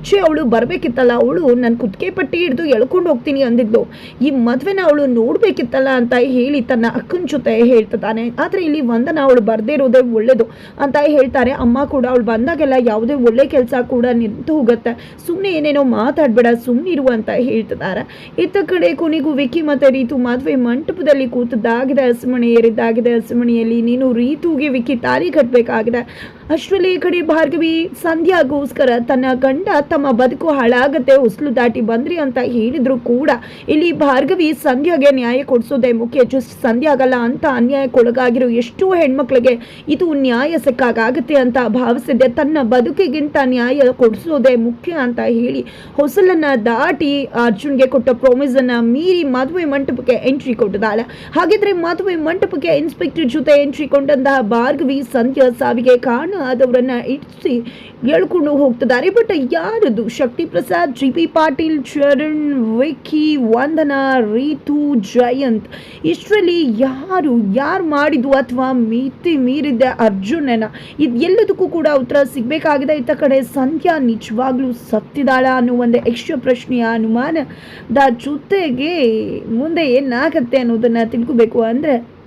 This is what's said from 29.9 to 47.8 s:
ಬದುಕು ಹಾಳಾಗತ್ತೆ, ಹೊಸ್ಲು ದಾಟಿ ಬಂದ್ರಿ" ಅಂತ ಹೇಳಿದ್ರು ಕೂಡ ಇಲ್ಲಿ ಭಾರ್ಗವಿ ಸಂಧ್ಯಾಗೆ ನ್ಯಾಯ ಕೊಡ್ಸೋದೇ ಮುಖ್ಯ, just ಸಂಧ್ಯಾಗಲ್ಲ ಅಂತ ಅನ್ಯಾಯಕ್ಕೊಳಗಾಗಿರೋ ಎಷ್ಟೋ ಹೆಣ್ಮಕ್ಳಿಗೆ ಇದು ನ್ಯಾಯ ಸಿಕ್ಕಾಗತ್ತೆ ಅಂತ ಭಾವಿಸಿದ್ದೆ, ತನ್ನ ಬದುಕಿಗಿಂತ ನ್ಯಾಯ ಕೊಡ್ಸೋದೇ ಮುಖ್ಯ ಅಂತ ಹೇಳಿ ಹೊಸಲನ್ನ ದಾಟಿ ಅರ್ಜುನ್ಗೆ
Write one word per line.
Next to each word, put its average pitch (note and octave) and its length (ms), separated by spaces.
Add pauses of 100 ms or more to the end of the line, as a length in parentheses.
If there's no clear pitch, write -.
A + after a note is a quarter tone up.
ಬದುಕು B3+ 380
ಹಾಳಾಗತ್ತೆ, C4 640
ಹೊಸ್ಲು C4 440
ದಾಟಿ A#3+ 240
ಬಂದ್ರಿ" A#3+ 360
ಅಂತ C4+ 260
ಹೇಳಿದ್ರು B3 560
ಕೂಡ A#3+ 320 (380)
ಇಲ್ಲಿ D#4+ 240
ಭಾರ್ಗವಿ D4+ 600
ಸಂಧ್ಯಾಗೆ C#4+ 580
ನ್ಯಾಯ B3+ 320
ಕೊಡ್ಸೋದೇ B3 500
ಮುಖ್ಯ, A#3 280
just B3+ 200
ಸಂಧ್ಯಾಗಲ್ಲ B3+ 760
ಅಂತ A#3+ 320
ಅನ್ಯಾಯಕ್ಕೊಳಗಾಗಿರೋ B3 1000
ಎಷ್ಟೋ B3 460
ಹೆಣ್ಮಕ್ಳಿಗೆ C4 920
ಇದು E4 240
ನ್ಯಾಯ C4+ 460
ಸಿಕ್ಕಾಗತ್ತೆ B3 760
ಅಂತ B3+ 220 (100)
ಭಾವಿಸಿದ್ದೆ, B3 600
ತನ್ನ D4 340
ಬದುಕಿಗಿಂತ D4 840
ನ್ಯಾಯ B3+ 360 (160)
ಕೊಡ್ಸೋದೇ B3 600
ಮುಖ್ಯ A#3 360
ಅಂತ A#3+ 280
ಹೇಳಿ A#3+ 440 (300)
ಹೊಸಲನ್ನ E4 500 (220)
ದಾಟಿ C#4+ 580
ಅರ್ಜುನ್ಗೆ A#3+ 600